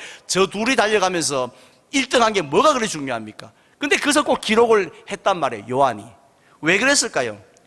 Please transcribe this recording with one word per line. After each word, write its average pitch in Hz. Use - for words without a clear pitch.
저 190
둘이 220
달려가면서 180
일 262
등 247
한 220
게 190
뭐가 190
그리 233
중요합니까? 123
근데 -
그래서 294
꼭 285
기록을 220
했단 196
말이에요, 117
요한이. 123
왜 165
그랬을까요? 202